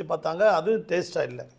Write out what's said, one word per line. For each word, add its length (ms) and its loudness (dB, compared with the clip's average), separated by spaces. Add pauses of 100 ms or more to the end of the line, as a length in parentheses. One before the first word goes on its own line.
பார்த்தாங்க. 300 -2
அது 380 4
டேஸ்டா 500 -2
இல்ல. 180 -12 (140)